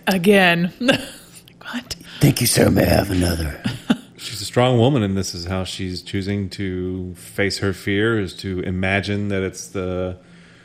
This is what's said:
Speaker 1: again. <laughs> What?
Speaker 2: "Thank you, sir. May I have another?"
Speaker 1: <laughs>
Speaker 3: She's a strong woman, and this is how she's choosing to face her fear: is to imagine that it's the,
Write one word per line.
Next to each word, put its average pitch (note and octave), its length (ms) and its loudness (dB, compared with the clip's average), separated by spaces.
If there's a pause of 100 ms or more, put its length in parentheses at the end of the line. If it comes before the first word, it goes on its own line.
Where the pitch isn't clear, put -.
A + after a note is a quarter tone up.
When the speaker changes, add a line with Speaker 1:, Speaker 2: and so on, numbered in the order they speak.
Speaker 1:
again. F#3 760 4
<laughs> B3 100 4 (800)
What? - 260 -8 (240)
Speaker 2:
"Thank C#3+ 200 4
you, A#2+ 60 2
sir. - 240 4
May F2+ 100 4
I - 60 4
have - 240 2
another?" F2 520 -2 (280)
Speaker 1:
<laughs> - 260 -4
Speaker 3:
She's - 240 -12
a G2+ 60 -8
strong B2 320 4
woman, B2 240 4
and G2 160 0
this F#2+ 160 -4
is F2 100 -10
how F#2 200 -4
she's F#2 360 -6
choosing G2 500 -4
to F#2 640 -6
face - 440 -2
her G2 160 0
fear: G#2+ 440 0
is F2+ 180 -2
to F#2 240 -6
imagine G2 680 -2
that G2 140 -2
it's - 260 -6
the, F#2 480 -4 (480)